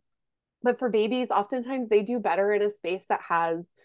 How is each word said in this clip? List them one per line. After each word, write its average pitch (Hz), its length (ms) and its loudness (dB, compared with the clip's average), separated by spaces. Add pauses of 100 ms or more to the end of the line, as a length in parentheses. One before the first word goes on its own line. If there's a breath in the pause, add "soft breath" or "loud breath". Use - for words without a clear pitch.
(600)
But 240 160 2
for 254 120 -2
babies, 220 420 0
oftentimes 247 560 -2
they 208 160 4
do 240 160 -2
better 196 320 2
in 202 100 2
a 208 80 2
space 185 380 -6
that - 140 -2
has 170 440 -2 (200)